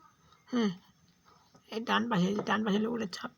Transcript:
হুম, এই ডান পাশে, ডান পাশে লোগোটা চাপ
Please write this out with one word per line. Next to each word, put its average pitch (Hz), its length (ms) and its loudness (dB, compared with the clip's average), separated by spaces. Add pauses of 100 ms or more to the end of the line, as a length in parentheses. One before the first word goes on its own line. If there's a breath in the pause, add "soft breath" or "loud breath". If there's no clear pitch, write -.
(520)
হুম, 226 200 2 (1040)
এই 226 140 -2
ডান 208 120 4 (100)
পাশে, 180 160 4 (220)
ডান 208 160 2
পাশে 208 200 2
লোগোটা 226 300 -4
চাপ - 220 -10